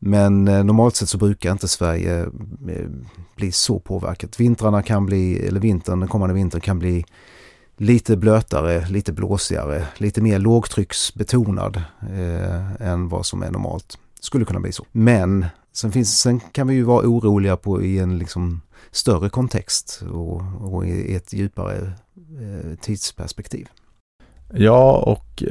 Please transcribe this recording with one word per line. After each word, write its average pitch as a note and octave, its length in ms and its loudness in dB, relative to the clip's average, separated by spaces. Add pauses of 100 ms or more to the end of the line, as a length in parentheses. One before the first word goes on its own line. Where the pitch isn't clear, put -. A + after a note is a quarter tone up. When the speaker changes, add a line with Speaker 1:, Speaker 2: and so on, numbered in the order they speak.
Speaker 1:
Men, G2+ 480 4
eh, G2 160 4
normalt A2 320 4
sett F#2 120 -2
så G2 100 -4
brukar F#2+ 340 0
inte F#2 160 -4
Sverige, F2 540 -2 (460)
eh, F2+ 200 -8 (480)
bli F#2+ 160 -4
så G2+ 260 0
påverkat. F2 600 -6
Vintrarna A2 420 4
kan G2+ 240 0
bli, F#2 400 0
eller F#2+ 140 -2
vintern, F#2 400 0
den F#2 80 -2
kommande F#2+ 260 0
vintern F2+ 260 0
kan F#2+ 180 -2
bli F2 260 0 (720)
lite A2+ 400 4
blötare, E2+ 720 2
lite F#2+ 240 -2
blåsigare, E2+ 720 -4 (100)
lite G#2 240 -2
mer G#2+ 180 4
lågtrycksbetonad, G2+ 1400 0 (180)
eh, F#2 880 -4
än F2 200 -2
vad F2 180 -4
som F#2 160 -6
är F2+ 80 -6
normalt. F2+ 480 -6 (260)
Skulle A#2+ 200 0
kunna F#2 160 -4
bli F#2 120 -6
så. - 200 -12
Men G2 540 4 (260)
sen G#2+ 200 -6
finns, A2+ 280 0
sen A#2+ 200 2
kan - 260 -4
vi C3+ 80 0
ju B2+ 80 2
vara A#2+ 240 4
oroliga G2+ 500 4
på, G2 260 -2
i F#2+ 160 0
en F2+ 200 0
liksom F2 420 -4 (300)
större G2 400 0
kontext - 720 -4 (100)
och, F2 300 -6 (300)
och F2+ 140 -2
i F#2 280 -4
ett - 180 -8
djupare, F#2+ 600 -6 (480)
eh, F2 400 -12
tidsperspektiv. - 880 -8 (840)
Speaker 2:
Ja, B2+ 440 8
och - 540 -2